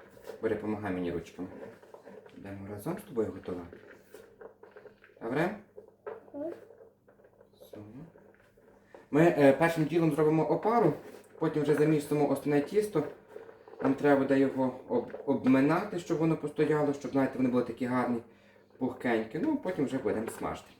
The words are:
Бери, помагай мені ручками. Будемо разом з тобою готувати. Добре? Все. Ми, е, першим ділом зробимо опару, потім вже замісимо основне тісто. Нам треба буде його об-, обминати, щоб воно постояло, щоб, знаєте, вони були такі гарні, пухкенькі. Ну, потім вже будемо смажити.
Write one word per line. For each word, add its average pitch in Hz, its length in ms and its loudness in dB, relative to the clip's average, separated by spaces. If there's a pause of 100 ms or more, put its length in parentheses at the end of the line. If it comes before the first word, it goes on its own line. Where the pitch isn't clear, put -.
(420)
Бери, - 140 -2
помагай 104 360 -4
мені 87 200 -4
ручками. 90 360 -10 (880)
Будемо 98 340 -14
разом 151 280 -8
з - 100 -18
тобою 110 240 -2
готувати. 87 440 -12 (1500)
Добре? 147 340 -2 (2000)
Все. - 220 -20 (1300)
Ми, - 120 6
е, 147 300 8
першим 160 320 2
ділом 160 280 2
зробимо 156 300 4
опару, 208 500 2 (460)
потім 151 240 -2
вже 143 120 4
замісимо 147 540 2
основне 143 320 0
тісто. 196 440 0 (760)
Нам 135 120 2
треба 135 260 4
буде 135 180 2
його 131 360 0 (140)
об-, - 240 -2 (140)
обминати, 165 720 2
щоб 165 200 -4
воно 160 180 2
постояло, 147 560 0
щоб, 127 180 -8
знаєте, 135 260 0
вони 131 120 2
були - 140 2
такі - 240 -6
гарні, 247 340 0 (580)
пухкенькі. 117 600 -2
Ну, 285 180 -2
потім 180 280 -4
вже 131 140 -2
будемо 110 300 -2 (100)
смажити. - 300 -8 (120)